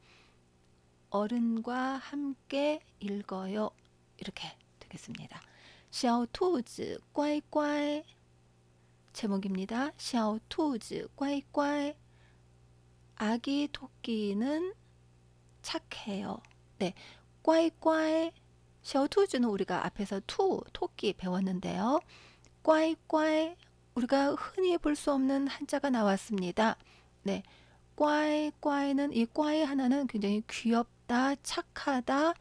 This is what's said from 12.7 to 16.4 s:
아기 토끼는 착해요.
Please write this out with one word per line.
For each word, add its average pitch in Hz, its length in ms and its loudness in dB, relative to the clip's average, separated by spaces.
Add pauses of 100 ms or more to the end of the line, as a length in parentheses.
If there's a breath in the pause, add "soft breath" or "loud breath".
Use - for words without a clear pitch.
아기 254 560 0
토끼는 247 1040 -4 (880)
착해요. - 800 -8 (360)